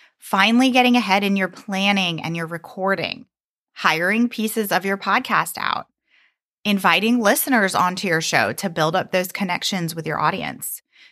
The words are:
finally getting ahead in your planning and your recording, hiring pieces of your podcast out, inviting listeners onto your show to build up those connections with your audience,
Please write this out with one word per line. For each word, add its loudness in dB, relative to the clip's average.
finally 2
getting 4
ahead 2
in 0
your 0
planning -2
and -6
your -6
recording, -6
hiring 2
pieces -4
of 2
your 0
podcast -2
out, -4
inviting 2
listeners 2
onto 0
your 0
show 0
to -4
build 0
up -2
those -2
connections -4
with -8
your -4
audience, -4